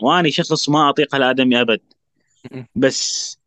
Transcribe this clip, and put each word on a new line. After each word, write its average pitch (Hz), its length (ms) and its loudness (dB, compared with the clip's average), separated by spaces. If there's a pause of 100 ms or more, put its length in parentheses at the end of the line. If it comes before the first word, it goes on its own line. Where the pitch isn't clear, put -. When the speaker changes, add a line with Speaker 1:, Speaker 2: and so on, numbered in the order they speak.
Speaker 1:
وأنا 156 280 2
شخص 156 400 -2
ما 147 200 2
أطيق 143 260 -2
هالآدمي 127 460 2
أبد. 113 180 0 (720)
Speaker 2:
م-م. 127 140 -16 (100)
Speaker 1:
بس - 720 -2